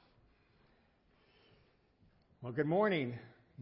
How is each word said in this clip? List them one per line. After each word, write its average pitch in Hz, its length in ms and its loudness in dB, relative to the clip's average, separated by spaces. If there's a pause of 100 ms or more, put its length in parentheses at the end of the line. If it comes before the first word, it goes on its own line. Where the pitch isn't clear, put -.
(2500)
Well, 120 100 -8
good 143 140 0
morning. 165 480 2 (480)